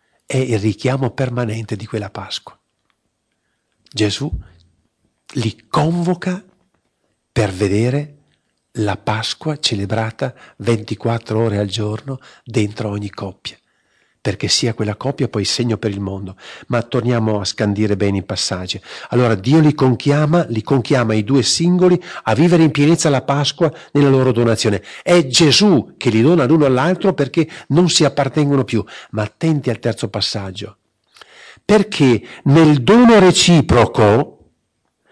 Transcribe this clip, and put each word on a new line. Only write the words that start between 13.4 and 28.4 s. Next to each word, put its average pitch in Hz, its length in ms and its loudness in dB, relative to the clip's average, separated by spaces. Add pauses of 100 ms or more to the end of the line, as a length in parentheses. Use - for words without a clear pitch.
perché - 260 -6
sia 117 260 -2
quella 107 220 -6
coppia 135 320 -6
poi 107 160 -4
segno 120 320 -4
per 104 160 -6
il 98 80 -8
mondo. 95 380 -10 (300)
Ma 120 140 -2
torniamo 110 600 -2
a - 20 -8
scandire 104 540 -2
bene 98 220 -2
i 92 40 -6
passaggi. 92 560 -8 (300)
Allora 117 260 2
Dio 120 240 2
li 151 140 4
conchiama, 147 760 0
li 110 140 -4
conchiama 127 520 0
i 107 120 0
due 131 180 2
singoli 175 580 2 (220)
a 113 100 -2
vivere 165 300 4
in 151 80 4
pienezza 151 380 2
la 131 140 0
Pasqua 143 460 -2 (220)
nella 143 160 4
loro 131 240 4
donazione. 113 500 0 (220)
È 170 240 2
Gesù 147 720 2
che - 120 0
li 110 120 2
dona 151 240 4
l'uno 151 200 4
all'altro 156 480 2
perché 143 360 -2 (200)
non 165 200 4
si - 160 2
appartengono 139 580 0